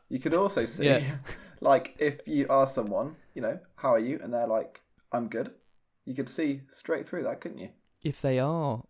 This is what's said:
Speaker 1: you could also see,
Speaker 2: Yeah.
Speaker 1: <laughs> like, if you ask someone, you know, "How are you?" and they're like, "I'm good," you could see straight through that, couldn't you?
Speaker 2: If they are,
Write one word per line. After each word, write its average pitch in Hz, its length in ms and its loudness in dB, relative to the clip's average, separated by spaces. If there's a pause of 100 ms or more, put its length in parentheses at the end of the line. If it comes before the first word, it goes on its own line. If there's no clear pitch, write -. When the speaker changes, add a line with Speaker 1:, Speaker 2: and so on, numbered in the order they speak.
Speaker 1:
you 131 100 -4
could 156 140 0
also 190 320 2
see, 143 200 -2
Speaker 2:
Yeah. 139 320 4 (200)
Speaker 1:
<laughs> - 240 -18
like, 139 380 4
if 143 260 0
you 147 240 0
ask 135 240 4
someone, 110 420 -2 (200)
you 123 80 -8
know, 113 160 -4 (160)
"How 131 180 2
are 113 60 6
you?" 127 240 -2
and - 100 -8
they're 117 140 0
like, - 340 -2 (300)
"I'm 120 180 0
good," - 220 -4 (540)
you 127 100 -8
could 135 120 -4
see 143 340 -2 (100)
straight - 360 -6
through 170 160 -6
that, - 180 -4
couldn't - 180 -12
you? - 100 -12 (320)
Speaker 2:
If 143 200 -4
they 131 180 2
are, 139 500 0